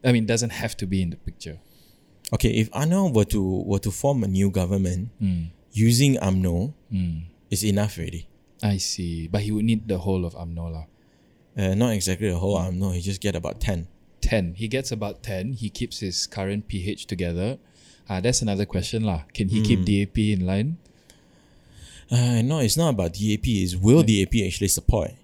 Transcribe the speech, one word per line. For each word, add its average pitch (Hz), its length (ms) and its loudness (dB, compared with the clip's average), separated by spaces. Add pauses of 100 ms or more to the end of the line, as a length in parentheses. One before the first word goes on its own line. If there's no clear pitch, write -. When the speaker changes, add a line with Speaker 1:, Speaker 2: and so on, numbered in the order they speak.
Speaker 1:
I 127 80 4
mean, 113 140 4
doesn't 113 260 0 (100)
have 113 160 -6
to 104 80 -6
be 92 160 0
in 85 80 0
the - 80 -8
picture. - 420 -12 (720)
Speaker 2:
Okay, 110 160 2
if 113 220 2
umno 170 420 0
were 104 160 4
to, 107 120 2
were 95 380 0
to 101 120 -2
form 139 320 0
a 98 60 0
new 98 200 4
government 92 600 0 (120)
Speaker 1:
Mm. 87 280 -2 (240)
Speaker 2:
using 120 440 6
umno, 95 560 0 (180)
Speaker 1:
Mm. 85 380 -4 (200)
Speaker 2:
it's 101 140 -2
enough 104 340 0
already. 82 280 -8 (360)
Speaker 1:
I 101 160 2
see. 85 500 -6
But 104 180 -2
he 107 60 -4
would 107 140 0
need 110 220 2
the 95 140 0
whole 92 240 0
of 82 80 -8
umno 85 380 -8
lah. 78 140 -10 (680)
Speaker 2:
Uh, 95 240 0
not 165 160 2
exactly 95 360 -2
the 87 120 0
whole 98 160 0
Speaker 1:
Mm. 92 220 -2
Speaker 2:
umno. 98 160 0
He 87 100 -4
just 95 160 -6
get 98 160 -2
about - 240 -8
ten. 90 240 -2 (380)
Speaker 1:
Ten. 90 320 0
He 113 160 -6
gets 135 180 -4
about 104 320 -6
ten. 104 320 -6
He 110 160 -6
keeps - 300 -8
his 92 260 -4
current 101 460 -6
P 95 180 -4
H - 160 -8
together. 90 540 -4 (500)
Ah, 185 140 -4
that's 123 180 2
another 190 240 0
question 110 380 -4
lah. 87 320 -2
Can 98 160 0
he 110 100 2
keep 107 220 4
Speaker 2:
Mm. - 20 0
Speaker 1:
D 95 40 0 (120)
A 101 60 2
P 107 260 2
in 90 140 0
line? 110 320 0 (1300)
Speaker 2:
Uh, 123 300 4
no, 147 180 0
it's 123 180 2
not 165 180 4
about 87 180 0
D 104 200 0
A 107 40 0
P. 107 260 0
It's 90 120 -2
will 107 260 8
Speaker 1:
Yeah. 110 60 4
Speaker 2:
D 113 40 6 (120)
A - 40 4
P - 60 -2 (140)
actually 92 240 -2
support? - 400 2 (120)